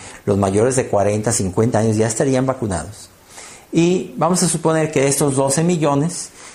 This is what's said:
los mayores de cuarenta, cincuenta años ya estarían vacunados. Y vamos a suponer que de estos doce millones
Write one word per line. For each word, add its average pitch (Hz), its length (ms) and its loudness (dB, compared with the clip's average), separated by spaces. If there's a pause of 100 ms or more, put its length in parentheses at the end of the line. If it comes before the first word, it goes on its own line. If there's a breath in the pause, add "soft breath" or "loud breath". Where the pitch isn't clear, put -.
(240 loud breath)
los 101 140 2
mayores 104 360 2
de 127 140 -2
cuarenta, 104 420 0
cincuenta 110 480 0
años 110 180 2
ya 110 120 2
estarían 131 380 0
vacunados. 101 640 -6 (640 loud breath)
Y 175 440 0
vamos 175 260 0
a 175 60 2
suponer 160 420 0
que 151 100 0
de 139 80 2
estos 139 280 0
doce 139 260 0
millones 160 680 0 (240 loud breath)